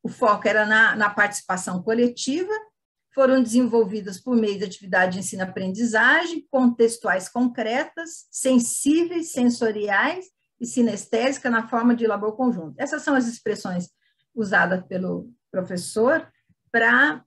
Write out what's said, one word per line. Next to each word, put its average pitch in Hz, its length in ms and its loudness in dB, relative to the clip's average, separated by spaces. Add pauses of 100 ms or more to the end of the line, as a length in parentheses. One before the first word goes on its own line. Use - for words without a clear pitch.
O 233 60 -6
foco 208 380 0
era 208 180 2
na, 220 300 4
na 214 160 0
participação 185 720 -4
coletiva, 247 680 0 (600)
foram 262 300 4
desenvolvidas 214 760 0
por 254 160 -2
meio 208 220 2
de 202 80 -4
atividade 185 480 0
de 196 60 -6
ensino-aprendizagem, 220 1300 -2
contextuais 233 800 0
concretas, 254 1000 -4
sensíveis, 311 1000 0
sensoriais 233 920 0 (340)
e 240 60 -8
sinestésica 240 840 0
na 226 180 -2
forma 240 280 2
de 233 120 0
labor 208 280 -2
conjunto. 180 440 -2
Essas 285 240 -4
são 294 100 2
as 254 140 2
expressões 196 600 -6 (440)
usadas 185 540 0
pelo 180 440 -6 (200)
professor 220 760 0 (440)
pra 247 560 2